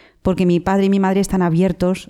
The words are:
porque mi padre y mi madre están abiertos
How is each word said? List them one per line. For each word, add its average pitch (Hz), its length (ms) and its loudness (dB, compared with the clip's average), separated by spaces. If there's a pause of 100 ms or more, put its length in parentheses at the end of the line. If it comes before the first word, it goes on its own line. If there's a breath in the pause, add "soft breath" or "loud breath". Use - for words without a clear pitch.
(240 loud breath)
porque 185 220 0
mi 175 160 2
padre 196 240 0
y 196 40 2
mi 196 120 0
madre 190 180 0
están 190 220 -2
abiertos 180 680 -2